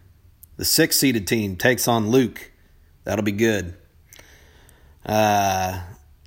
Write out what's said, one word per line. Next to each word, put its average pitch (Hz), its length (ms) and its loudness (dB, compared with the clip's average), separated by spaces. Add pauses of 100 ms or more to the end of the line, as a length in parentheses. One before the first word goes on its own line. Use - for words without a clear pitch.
(560)
the - 80 -8
sixth - 360 2
seeded 117 280 0
team, 101 300 -2
takes 123 280 0
on 113 260 2
Luke. 127 380 0 (540)
That'll 104 220 -2
be 104 80 0
good. 101 420 -2 (1300)
Uh, 98 760 0 (460)